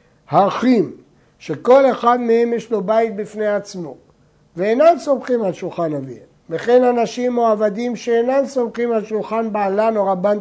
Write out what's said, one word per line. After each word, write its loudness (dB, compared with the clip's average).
האחים, 2
שכל 4
אחד 0
מהם 2
יש -6
לו -4
בית 0
בפני -6
עצמו, -6
ואינם 4
סומכים -2
על -2
שולחן -6
אביהם, -12
וכן 2
אנשים 0
או 2
עבדים 0
שאינם 0
סומכים -4
על -2
שולחן -4
בעלן 0
או 0
רבן 0